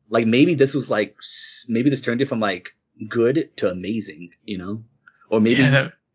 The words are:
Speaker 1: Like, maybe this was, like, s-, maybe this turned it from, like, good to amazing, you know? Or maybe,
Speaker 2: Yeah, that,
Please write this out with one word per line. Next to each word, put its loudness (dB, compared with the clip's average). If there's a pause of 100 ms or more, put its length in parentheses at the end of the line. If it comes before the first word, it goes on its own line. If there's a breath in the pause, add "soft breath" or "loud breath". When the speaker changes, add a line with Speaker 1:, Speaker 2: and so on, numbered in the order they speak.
Speaker 1:
Like, 2
maybe 4
this 2
was, -4
like, -2
s-, -12
maybe 2
this 0
turned -4
it 0
from, -4
like, -6 (320)
good 0
to -2
amazing, -8 (120)
you -10
know? -10 (460 soft breath)
Or 2
maybe, 4
Speaker 2:
Yeah, 6
that, 2 (220)